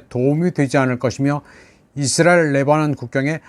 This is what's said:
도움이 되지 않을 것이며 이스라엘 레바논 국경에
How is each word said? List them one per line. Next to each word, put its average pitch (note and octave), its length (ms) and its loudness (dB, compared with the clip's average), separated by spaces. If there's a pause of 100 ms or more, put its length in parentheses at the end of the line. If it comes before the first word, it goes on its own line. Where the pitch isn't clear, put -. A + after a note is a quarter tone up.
도움이 D3 420 0
되지 C#3+ 260 -2
않을 B2+ 220 0
것이며 C#3 420 -2 (540)
이스라엘 D#3+ 560 2
레바논 D3 440 0
국경에 C#3 540 -4